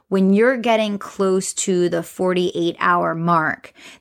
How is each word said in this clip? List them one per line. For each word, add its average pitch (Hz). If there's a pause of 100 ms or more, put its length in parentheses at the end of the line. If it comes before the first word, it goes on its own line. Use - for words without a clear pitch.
when 190
you're 240
getting 220
close 190
to 175
the 170
forty-eight 175
hour 175
mark, 165 (280)